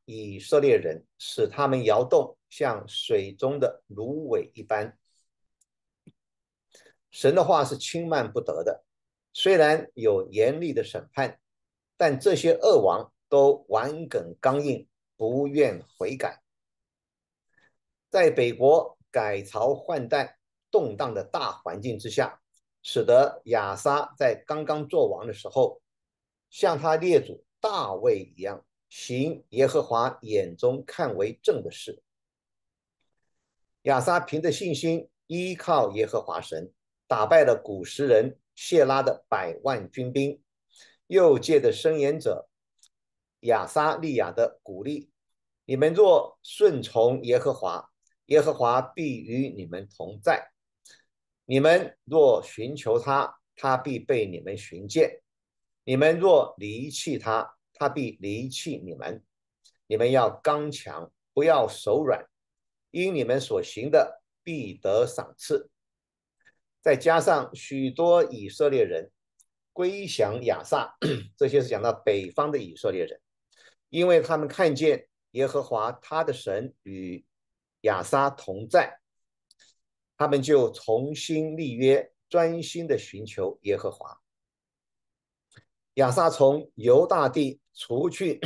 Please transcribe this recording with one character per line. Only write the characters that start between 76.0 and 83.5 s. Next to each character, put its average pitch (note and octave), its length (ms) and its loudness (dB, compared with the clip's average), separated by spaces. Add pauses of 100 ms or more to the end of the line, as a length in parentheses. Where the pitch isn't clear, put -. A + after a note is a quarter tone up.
的 D3+ 120 -2
神 A#2 480 -8
与 F#2 420 -12 (580)
亚 G2 200 0
撒 C#3 260 0
同 A2 400 -10
在， - 320 2 (1160)
他 D3+ 120 0
们 C#3+ 120 2
就 C3 300 4
重 C3 440 -4
新 D#3 420 -6
立 D3+ 160 -8
约， C3 400 2 (160)
专 E3 340 0
心 E3+ 240 -10
的 C#3 100 0
寻 G#2 300 -12
求 G2+ 360 -8